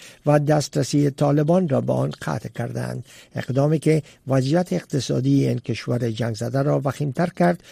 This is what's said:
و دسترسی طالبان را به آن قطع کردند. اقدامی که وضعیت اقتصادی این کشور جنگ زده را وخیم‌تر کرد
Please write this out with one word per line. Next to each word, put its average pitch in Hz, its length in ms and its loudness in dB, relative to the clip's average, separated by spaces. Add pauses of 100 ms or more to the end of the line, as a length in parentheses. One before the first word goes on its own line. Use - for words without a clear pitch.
(260)
و 147 120 6
دسترسی 143 720 0
طالبان 151 580 2
را 127 120 2
به 123 120 -2
آن 131 200 -2 (100)
قطع 135 260 -6
کردند. 123 560 -8 (300)
اقدامی 139 440 0
که 156 240 2 (240)
وضعیت 135 460 2
اقتصادی 139 760 0
این 123 100 0
کشور 123 520 -4
جنگ 113 240 -4
زده 117 280 -4
را 143 220 0
وخیم‌تر 147 520 -2
کرد 175 360 2